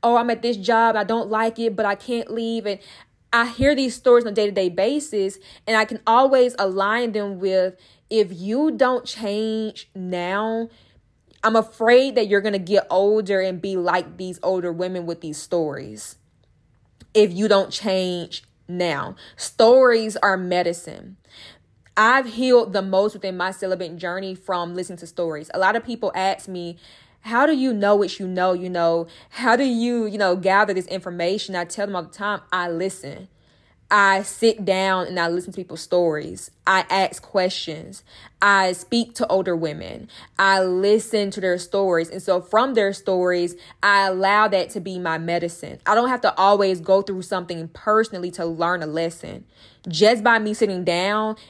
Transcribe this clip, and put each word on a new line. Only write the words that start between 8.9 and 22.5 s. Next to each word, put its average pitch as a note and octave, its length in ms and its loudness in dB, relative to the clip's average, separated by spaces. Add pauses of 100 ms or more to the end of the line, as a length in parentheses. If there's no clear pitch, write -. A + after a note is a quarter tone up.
change A3 920 -6
now, F#3+ 720 -4 (800)
I'm A3 100 4
afraid A#3 600 4
that A3 120 2
you're G3+ 140 4
gonna G3+ 180 -2
get F#3+ 300 0
older G3+ 500 2
and F#3 220 -2
be F#3+ 160 -4
like F3 400 -2
these F#3 260 -10
older F3+ 300 -2
women F3+ 320 -6
with E3+ 160 -8
these D3+ 160 -10
stories. C#3+ 800 -6 (960)
If G#3 200 4
you G3+ 140 -2
don't G3 240 2
change F#3 720 -4 (280)
now, F3 440 -4 (200)
stories A#3 840 4
are G3 200 2
medicine. F3+ 800 -4 (800)
I've B3 280 4
healed A#3+ 460 4